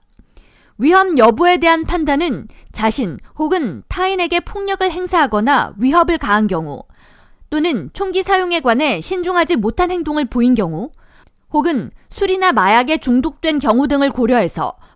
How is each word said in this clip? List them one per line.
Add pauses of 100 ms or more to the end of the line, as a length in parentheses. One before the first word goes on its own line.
(800)
위험
여부에
대한
판단은 (240)
자신 (180)
혹은
타인에게
폭력을
행사하거나
위협을
가한
경우 (680)
또는
총기
사용에
관해
신중하지
못한
행동을
보인
경우 (640)
혹은 (180)
술이나
마약에
중독된
경우
등을
고려해서 (220)